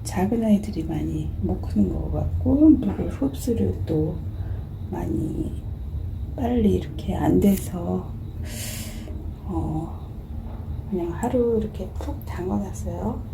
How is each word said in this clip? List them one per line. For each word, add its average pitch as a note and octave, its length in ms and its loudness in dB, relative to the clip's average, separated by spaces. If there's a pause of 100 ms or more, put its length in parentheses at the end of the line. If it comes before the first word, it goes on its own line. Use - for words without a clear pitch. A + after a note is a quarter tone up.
작은 G#3 400 0
아이들이 G3+ 400 4
많이 D#3 460 -2 (120)
못 - 200 0
크는 G2+ 280 2
것 - 220 -2
같고 C#4+ 580 4
물을 - 400 4
흡수를 A3 680 0 (100)
또 D#3 320 2 (720)
많이 - 720 -2 (760)
빨리 A#3 400 4
이렇게 - 400 -2
안 E3+ 240 6
돼서, F#3 720 2 (1300)
어, D#3+ 640 -4 (800)
그냥 E3+ 220 -2
하루 A#3 500 2
이렇게 - 260 -4 (120)
푹 - 260 -6
담가놨어요. G3 960 -4 (120)